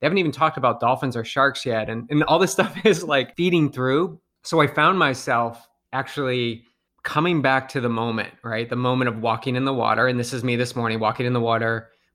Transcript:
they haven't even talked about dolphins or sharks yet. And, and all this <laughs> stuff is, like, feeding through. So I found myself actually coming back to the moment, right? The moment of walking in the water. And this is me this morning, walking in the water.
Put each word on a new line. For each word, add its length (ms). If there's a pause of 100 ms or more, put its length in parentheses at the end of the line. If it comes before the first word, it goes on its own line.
they 60
haven't 120
even 140
talked 240
about 240
dolphins 360
or 80
sharks 420
yet. 220
And, 220
and 140
all 140
this 140
<laughs> 60
stuff 260
is, 200
like, 320
feeding 340
through. 500 (240)
So 160
I 60
found 320
myself 680 (240)
actually 720 (380)
coming 400
back 280
to 100
the 80
moment, 540
right? 260
The 80
moment 320
of 120
walking 360
in 80
the 80
water. 360
And 120
this 120
is 120
me 120
this 200
morning, 240
walking 260
in 60
the 80
water. 480 (260)